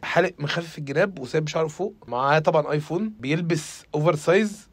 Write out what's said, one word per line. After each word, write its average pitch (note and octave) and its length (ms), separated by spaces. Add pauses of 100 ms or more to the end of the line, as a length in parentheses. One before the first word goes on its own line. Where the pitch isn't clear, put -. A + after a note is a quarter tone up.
حالق - 360
مخفف D#3+ 380
الجناب D#3+ 420
وسايب D#3 280
شعره D#3+ 200
فوق، F#3 260 (140)
معاه C3+ 320
طبعا D#3 320
ايفون، E3+ 480
بيلبس D#3+ 640 (120)
اوفر D#3 200
سايز G3+ 580